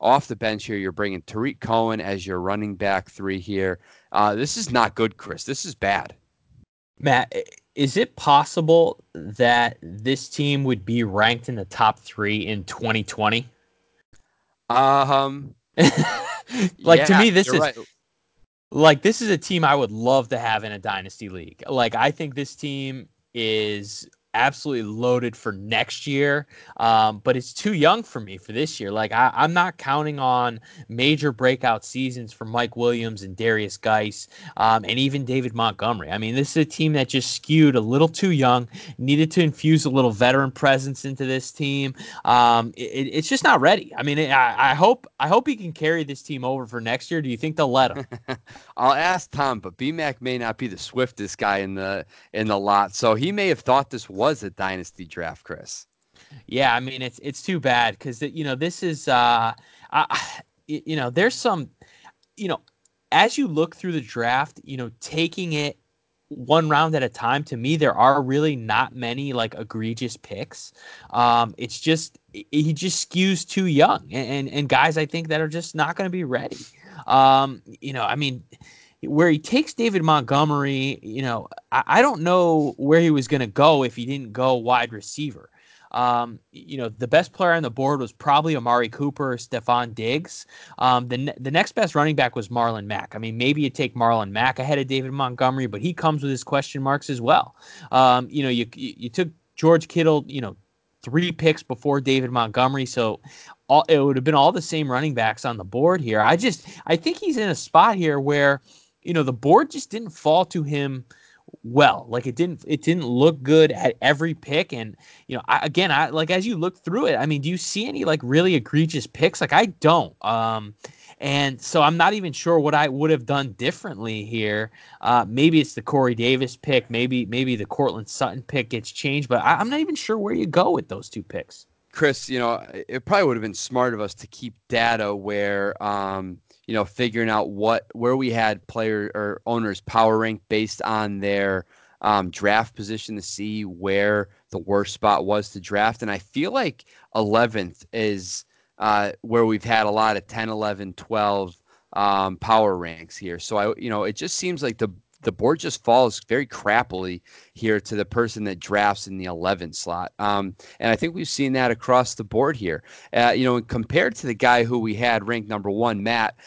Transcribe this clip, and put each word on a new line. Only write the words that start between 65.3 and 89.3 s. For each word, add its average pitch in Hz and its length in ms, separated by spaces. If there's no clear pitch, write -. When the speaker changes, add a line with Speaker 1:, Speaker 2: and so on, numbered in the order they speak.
Speaker 2:
it 147 260
one 151 400
round 156 280
at 131 80
a 120 40
time, 123 360
to 131 120
me, 131 200
there 147 180
are 139 260
really 139 360
not 113 400
many, 127 360
like, 113 220
egregious 113 640
picks. - 560
Um, 120 460
it's 120 220
just, 160 400
he 151 400
just 165 360
skews 185 400
too 190 180
young, 165 440
and, 120 180
and, 139 200
and 143 200
guys, 147 300
I 151 80
think, 165 220
that 156 120
are 160 60
just 165 300
not 156 180
gonna 190 160
be 180 140
ready. 123 340
Um, 135 560
you 139 120
know, 123 100
I 104 140
mean, 135 260
where 160 280
he 151 80
takes 269 340
David 208 300
Montgomery, 139 1000
you 110 220
know, 117 240
I, 127 160
I 196 160
don't 233 200
know 165 540
where 151 220
he 170 120
was 139 180
gonna 135 180
go 139 380
if 117 100
he 120 100
didn't 131 280
go 127 220
wide 120 380
receiver. 113 580
Um, 120 480
you 160 260
know, 120 120
the 110 180
best 160 260
player 180 200
on 165 100
the 127 80
board 135 300
was 113 100
probably 151 460
Amari 120 320
Cooper 139 460